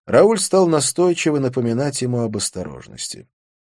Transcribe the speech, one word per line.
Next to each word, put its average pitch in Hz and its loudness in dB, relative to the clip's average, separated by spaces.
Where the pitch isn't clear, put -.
Рауль 190 4
стал 190 2
настойчиво 165 0
напоминать 127 -2
ему 123 -2
об 110 -4
осторожности. - -10